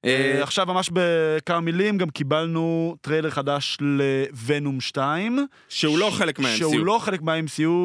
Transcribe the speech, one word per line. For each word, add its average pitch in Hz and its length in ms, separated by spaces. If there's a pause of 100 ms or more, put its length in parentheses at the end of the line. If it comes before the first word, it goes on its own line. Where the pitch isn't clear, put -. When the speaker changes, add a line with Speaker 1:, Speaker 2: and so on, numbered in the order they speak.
Speaker 1:
אה, 127 60 (260)
Speaker 2:
אה, 143 60
Speaker 1:
עכשיו 180 240
ממש 185 260
בכמה 165 680
מילים, 185 380
גם 175 120
קיבלנו 165 880
טריילר 156 300
חדש 143 500
לוונום 139 1000
שתיים. 165 580 (300)
Speaker 2:
שהוא 156 300
לא 202 120
חלק 175 280
מה-M 135 140
C - 20
U. - 40
Speaker 1:
שהוא 160 280
לא 214 120
חלק 190 240
מה-M 160 260
C 147 180
U 165 40 (140)